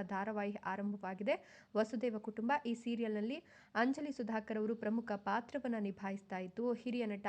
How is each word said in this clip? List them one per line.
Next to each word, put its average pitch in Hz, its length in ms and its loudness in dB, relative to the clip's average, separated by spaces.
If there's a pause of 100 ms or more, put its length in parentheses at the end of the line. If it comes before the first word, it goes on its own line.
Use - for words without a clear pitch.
ಧಾರಾವಾಹಿ 202 520 0
ಆರಂಭವಾಗಿದೆ, 202 1120 -2 (100)
ವಸುದೇವ 220 440 2
ಕುಟುಂಬ. 220 320 0 (140)
ಈ 240 80 2
ಸೀರಿಯಲ್‌ನಲ್ಲಿ 233 680 0 (320)
ಅಂಜಲಿ 269 360 4
ಸುಧಾಕರ್ 220 460 -2
ಅವರು 214 180 2
ಪ್ರಮುಖ 226 400 0
ಪಾತ್ರವನ್ನ 233 640 0
ನಿಭಾಯಿಸ್ತಾ 196 580 -2
ಇದ್ದು, 202 360 0
ಹಿರಿಯ 240 320 0
ನಟ 208 240 -2